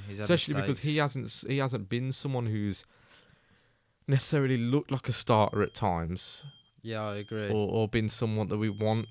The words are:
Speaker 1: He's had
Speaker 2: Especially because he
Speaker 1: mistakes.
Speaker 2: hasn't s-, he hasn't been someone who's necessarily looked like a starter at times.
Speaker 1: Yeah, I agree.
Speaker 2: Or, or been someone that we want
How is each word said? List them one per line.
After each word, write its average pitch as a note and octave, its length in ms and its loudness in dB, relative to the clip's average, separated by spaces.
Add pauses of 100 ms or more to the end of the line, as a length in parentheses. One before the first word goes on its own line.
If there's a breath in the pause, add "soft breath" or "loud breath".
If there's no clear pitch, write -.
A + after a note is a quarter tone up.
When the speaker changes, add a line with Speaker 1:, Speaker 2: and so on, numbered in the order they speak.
Speaker 1:
He's G2+ 100 -10
had G#2 60 -6
Speaker 2:
Especially G#2 320 2
because G2 240 0
he D3 100 -2
Speaker 1:
mistakes. D3+ 120 2
Speaker 2:
hasn't C3 260 -2
s-, - 200 -10
he C3+ 100 0
hasn't B2 320 -2
been B2+ 220 -2
someone B2+ 360 -2
who's G#2 380 -2 (1200 soft breath)
necessarily C3+ 500 2
looked B2 340 0
like C3 180 -4
a A#2 40 2
starter G#2 480 4
at - 120 0
times. F2 680 -2 (380)
Speaker 1:
Yeah, A2 220 -6
I G#2 140 -4
agree. G#2 320 -4
Speaker 2:
Or, G#2 200 2
or A2 200 2
been A2 180 2
someone G#2+ 400 0
that G#2 100 -2
we G#2+ 120 0
want G#2+ 420 0